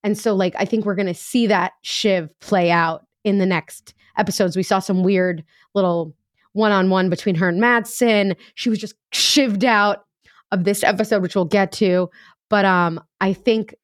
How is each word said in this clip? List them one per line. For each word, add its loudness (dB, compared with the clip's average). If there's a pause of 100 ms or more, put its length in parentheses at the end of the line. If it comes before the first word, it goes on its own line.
And -2
so, -2
like, 0
I 0
think -2
we're -2
gonna -2
see -2
that 0
Shiv -2 (120)
play 0
out 0 (180)
in 2
the 2
next -6 (240)
episodes. 0
We -2
saw 0
some -2
weird 0 (300)
little -2 (380)
one-on-one 2
between -2
her 0
and 0
Matsson. 0 (220)
She -4
was -2
just -14 (160)
shivved 0
out 2 (460)
of 0
this 0
episode, 0
which -4
we'll 0
get 0
to. 0 (380)
But, 2
um, 0 (200)
I 0
think -2